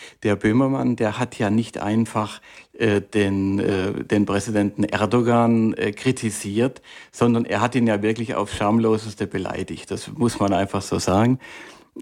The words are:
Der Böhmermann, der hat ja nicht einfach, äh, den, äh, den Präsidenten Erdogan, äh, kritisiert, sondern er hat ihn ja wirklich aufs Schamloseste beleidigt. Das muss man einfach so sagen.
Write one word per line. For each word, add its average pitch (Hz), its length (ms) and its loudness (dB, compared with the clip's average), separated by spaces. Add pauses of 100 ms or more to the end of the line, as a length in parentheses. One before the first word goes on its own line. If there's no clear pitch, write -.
(220)
Der 104 140 2
Böhmermann, 127 600 2
der 110 220 -2
hat 123 200 -4
ja 110 100 0
nicht 110 300 0
einfach, 110 640 -2 (320)
äh, 104 260 2
den, 98 600 0
äh, 95 440 -2
den 104 220 2
Präsidenten 101 580 0
Erdogan, 113 880 2
äh, 107 180 -2
kritisiert, 113 920 -2 (280)
sondern 117 360 2
er 104 160 0
hat 120 120 0
ihn 117 120 2
ja 101 160 2
wirklich 113 320 -2
aufs 101 200 -4
Schamloseste 110 720 0
beleidigt. - 640 -8
Das - 220 -8
muss 120 280 0
man 101 120 2
einfach 98 300 -2
so - 160 -4
sagen. 110 400 2 (640)